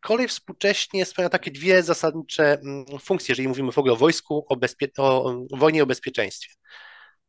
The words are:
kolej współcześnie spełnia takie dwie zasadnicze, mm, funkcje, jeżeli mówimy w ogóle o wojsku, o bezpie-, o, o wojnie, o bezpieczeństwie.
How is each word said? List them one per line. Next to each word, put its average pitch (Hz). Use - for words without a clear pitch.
kolej 240
współcześnie -
spełnia 180
takie 170
dwie 175
zasadnicze, 160
mm, 139
funkcje, -
jeżeli 131
mówimy 131
w -
ogóle 131
o -
wojsku, 151
o 135
bezpie-, 127
o, 131
o 127
wojnie, 156
o 139
bezpieczeństwie. 123